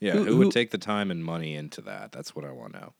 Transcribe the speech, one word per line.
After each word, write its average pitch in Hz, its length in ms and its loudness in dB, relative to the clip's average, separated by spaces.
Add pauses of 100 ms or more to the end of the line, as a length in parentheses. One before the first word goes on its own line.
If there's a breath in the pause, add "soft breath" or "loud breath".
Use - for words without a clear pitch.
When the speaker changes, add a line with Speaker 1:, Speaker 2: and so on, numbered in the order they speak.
Speaker 1:
Yeah, 98 140 2
Speaker 2:
Who, 208 100 4
Speaker 1:
who 104 140 6
would 196 80 10
Speaker 2:
who 185 60 6
Speaker 1:
take 120 200 2
the 104 60 -2
time 104 340 0
and 82 120 -4
money 82 300 -4
into 76 280 -10
that? 98 280 -12
That's - 240 -14
what 73 100 -8
I 71 60 -10
wanna 117 300 -14
know. - 200 -18